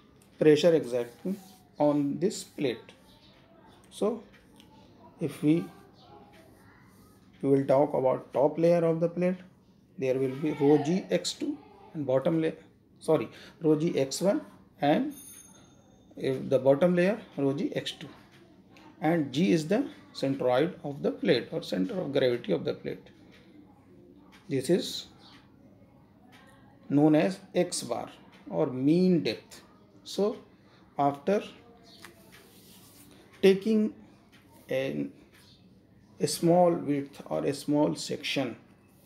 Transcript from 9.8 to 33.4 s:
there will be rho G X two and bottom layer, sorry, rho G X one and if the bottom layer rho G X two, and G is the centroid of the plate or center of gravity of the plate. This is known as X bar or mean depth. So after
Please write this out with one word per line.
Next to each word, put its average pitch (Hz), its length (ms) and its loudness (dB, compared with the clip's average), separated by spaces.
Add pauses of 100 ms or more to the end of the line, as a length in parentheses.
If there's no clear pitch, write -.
there 131 200 -2
will 131 160 -2
be 151 200 -4
rho 143 280 4
G 175 300 0
X - 220 -2
two 294 220 -6 (380)
and 156 100 -8
bottom 139 360 0
layer, 160 160 -4 (420)
sorry, 147 300 0 (320)
rho 156 160 2
G 156 200 -2
X 135 240 -2
one 208 200 0 (400)
and 202 340 0 (1040)
if 135 320 -4
the 131 100 2
bottom 143 380 4
layer 185 240 2 (160)
rho 139 160 0
G 147 240 -4
X - 160 -6
two, - 160 -16 (920)
and 160 320 0
G 180 200 2
is 156 160 0
the 233 180 0 (260)
centroid 135 720 0
of 143 200 -10
the 214 100 -2
plate 170 400 -2
or 160 100 -6
center 185 380 -4
of 143 120 -6
gravity 131 400 0
of - 120 -2
the 120 100 -4
plate. - 360 -12 (1400)
This 135 220 -4
is - 360 -2 (1900)
known 151 220 6
as 185 240 2 (160)
X - 300 -2
bar 110 260 -8 (380)
or - 180 -2
mean 156 560 2
depth. - 380 -8 (420)
So 208 360 -4 (600)
after 143 420 0 (2000)